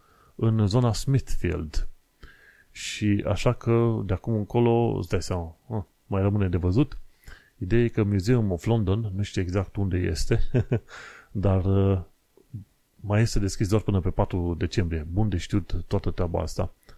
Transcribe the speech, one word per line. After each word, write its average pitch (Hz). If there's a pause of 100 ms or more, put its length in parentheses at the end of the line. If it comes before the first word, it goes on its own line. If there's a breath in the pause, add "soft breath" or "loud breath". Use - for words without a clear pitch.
(360 soft breath)
în 110
zona 117
Smithfield. 85 (840 loud breath)
Și -
așa 104
că, 117
de 95
acum 113
încolo, 117
îți 92
dai 92
seama, 82 (140)
ah, 110 (260)
mai 98
rămâne 98
de 90
văzut. 90 (600 loud breath)
Ideea 110
e 117
că 113
Museum 101
of 85
London, 110
nu 101
știu -
exact 90
unde 95
este, 90 (120)
<laughs> -
dar, 95
uh, 98 (960)
mai 104
este 113
deschis 98
doar 104
până 101
pe 90
patru 87
decembrie. 82
Bun 107
de 90
știut 87
toată 95
treaba 85
asta. 90 (240 soft breath)